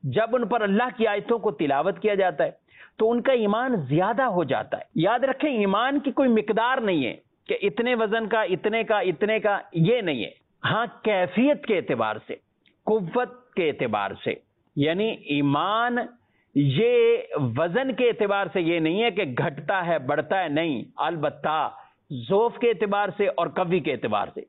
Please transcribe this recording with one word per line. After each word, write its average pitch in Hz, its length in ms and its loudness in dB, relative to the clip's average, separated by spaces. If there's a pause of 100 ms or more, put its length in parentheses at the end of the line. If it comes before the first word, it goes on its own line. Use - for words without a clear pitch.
جب 165 300 0
ان 240 160 0
پر 233 120 0
اللہ 208 220 2 (140)
کی 220 100 2
آیتوں 208 320 0
کو 214 120 -2
تلاوت 165 480 0
کیا 208 160 0
جاتا 175 300 0
ہے 156 60 -2 (480)
تو 220 120 2
ان 240 100 2
کا 269 120 2
ایمان 233 440 0 (120)
زیادہ 190 340 2
ہو 180 220 0
جاتا 110 340 -4
ہے۔ - 40 -12 (120)
یاد 220 300 2
رکھیں، 269 260 0
ایمان 226 480 2
کی 277 120 -2
کوئی 277 180 2
مقدار 220 500 2
نہیں 180 280 0
ہے 98 100 -4 (300)
کہ 185 160 0
اتنے 226 320 0
وزن 220 340 0
کا، 220 140 2
اتنے 208 420 0
کا، 214 140 2
اتنے 202 400 0
کا، 202 200 0 (140)
یہ 190 280 2
نہیں 143 240 -2
ہے۔ 67 60 -10 (340)
ہاں، 214 220 -2 (160)
کیفیت 220 640 2
کے 214 100 2
اعتبار 113 400 -2 (100)
سے، - 80 -10 (500)
قوت 220 680 -2
کے 170 140 2
اعتبار 107 420 -2 (140)
سے، 113 100 -2 (420)
یعنی 165 320 0
ایمان 175 880 0 (560)
یہ 226 600 4 (200)
وزن 165 560 0
کے 240 160 2
اعتبار 202 440 0
سے 196 80 0
یہ 170 180 2
نہیں 165 240 2
ہے 233 80 2
کہ 190 120 -4 (160)
گھٹتا 165 480 -2
ہے، 170 120 0
بڑھتا 147 440 -2
ہے، 165 60 -2
نہیں۔ 147 360 -2 (120)
البتہ 151 720 -2 (400)
ضعف 190 480 0
کے 233 100 2
اعتبار 202 480 0
سے 202 100 0
اور - 200 0
قوی 175 340 0
کے 143 120 -2
اعتبار 110 420 -2
سے 143 140 -10